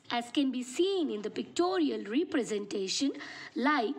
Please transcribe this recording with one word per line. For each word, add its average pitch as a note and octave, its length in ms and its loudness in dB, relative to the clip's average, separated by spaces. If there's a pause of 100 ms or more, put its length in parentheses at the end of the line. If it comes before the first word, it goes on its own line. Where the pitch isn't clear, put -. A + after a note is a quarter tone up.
(120)
as A#3+ 200 0
can C4+ 200 4
be B3 120 -4
seen F4 460 2
in G#3 120 -4
the G#3 80 -4
pictorial C#4 720 0
representation, G#3+ 1080 0 (420)
like B3+ 440 2